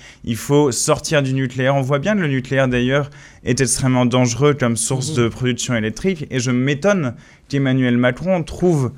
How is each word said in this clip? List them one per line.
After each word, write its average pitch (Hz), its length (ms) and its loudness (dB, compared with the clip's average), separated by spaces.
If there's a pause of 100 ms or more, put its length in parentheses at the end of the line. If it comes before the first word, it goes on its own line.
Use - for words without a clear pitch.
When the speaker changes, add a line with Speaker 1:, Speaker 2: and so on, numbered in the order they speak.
(240)
Speaker 1:
il 117 120 -4
faut 143 360 2
sortir 143 520 0
du 131 100 -2
nucléaire. 131 420 0
On 139 60 0
voit 139 160 0
bien 185 180 -2
que 202 40 0
le 165 80 0
nucléaire 135 400 0
d'ailleurs 127 420 0 (340)
est 147 180 0
extrêmement 127 440 2
dangereux 123 480 2
comme 120 240 0
source 135 320 -4
Speaker 2:
Mhm. 156 60 -4
Speaker 1:
de 117 120 2
production 123 480 -2
électrique, 143 540 -4
et 131 100 -4
je 127 120 -2
m'étonne 143 640 0 (340)
qu'Emmanuel 131 480 2
Macron 151 460 0
trouve 151 540 0